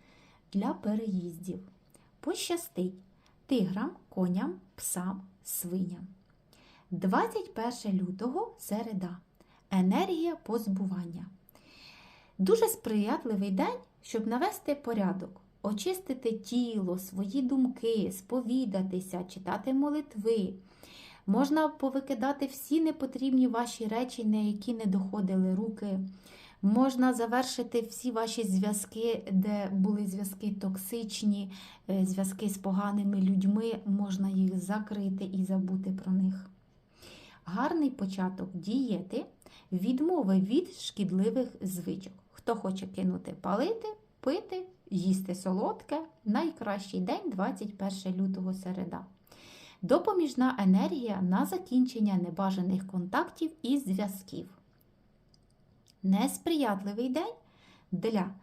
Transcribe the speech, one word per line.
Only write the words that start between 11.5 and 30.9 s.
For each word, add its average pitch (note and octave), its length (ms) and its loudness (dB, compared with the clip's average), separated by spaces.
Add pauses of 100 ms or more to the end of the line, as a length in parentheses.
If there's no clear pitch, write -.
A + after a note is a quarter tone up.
Дуже G#4+ 300 6
сприятливий G#3+ 800 0
день, E4 280 0 (240)
щоб G#3+ 240 -4
навести C#4 480 0
порядок, G3 640 -2 (220)
очистити B3+ 720 -2
тіло, G#3+ 640 0
свої G3+ 440 -2
думки, B3 720 2
сповідатися, F#3+ 1120 -2
читати F#3+ 500 -4
молитви. A#3 800 0 (720)
Можна C#4 420 4
повикидати C4+ 800 -2
всі C#4+ 340 -2
непотрібні C4 640 2
ваші A#3 400 -2
речі, A#3 380 -2
на G#3+ 120 4
які G#3 380 0
не A3+ 100 -6
доходили F#3+ 720 2
руки. G3+ 460 -2 (640)
Можна B3+ 500 6
завершити A#3 680 0
всі A3 300 -6
ваші A3+ 340 -2
зв'язки, G#3 880 0
де G3 400 2
були G3+ 340 2
зв'язки F#3+ 460 -4
токсичні, G3+ 1000 -2 (380)